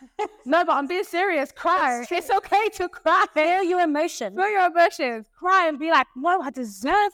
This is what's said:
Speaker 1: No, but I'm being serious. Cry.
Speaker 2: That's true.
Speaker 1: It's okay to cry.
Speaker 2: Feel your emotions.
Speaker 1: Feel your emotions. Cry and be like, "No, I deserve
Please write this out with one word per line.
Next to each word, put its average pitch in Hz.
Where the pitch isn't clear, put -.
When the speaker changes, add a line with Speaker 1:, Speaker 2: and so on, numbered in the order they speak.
Speaker 1:
No, 320
but 320
I'm 277
being 359
serious. 349
Cry. 294
Speaker 2:
That's 240
true. 349
Speaker 1:
It's -
okay 403
to 359
cry. 370
Speaker 2:
Feel 339
your 359
emotions. 302
Speaker 1:
Feel 381
your 403
emotions. 311
Cry 359
and 311
be 311
like, 285
"No, 349
I 269
deserve 269